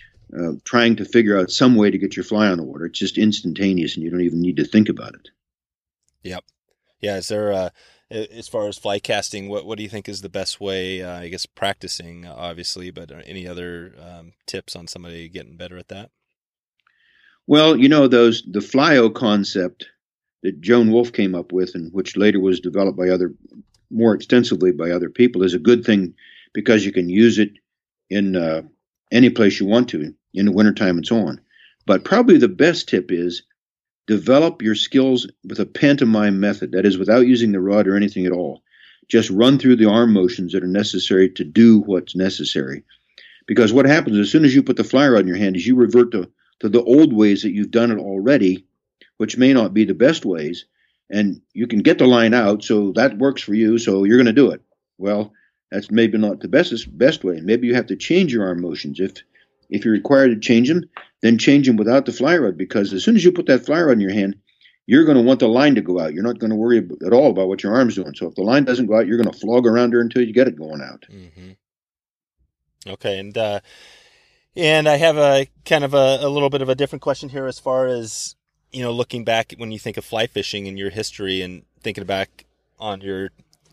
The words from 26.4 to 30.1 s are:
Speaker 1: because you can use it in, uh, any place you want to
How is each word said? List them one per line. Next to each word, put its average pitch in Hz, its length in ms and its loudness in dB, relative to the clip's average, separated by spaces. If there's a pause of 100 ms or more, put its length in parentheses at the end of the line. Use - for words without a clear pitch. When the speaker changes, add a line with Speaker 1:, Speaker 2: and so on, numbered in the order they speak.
Speaker 1:
because 107 320 0
you 98 60 -4
can 90 180 -4
use 104 300 4
it 104 120 0 (580)
in, 98 260 -2
uh, 80 260 -4 (500)
any 120 180 4
place 101 300 2
you 98 60 -2
want 120 240 0
to 76 240 -8 (200)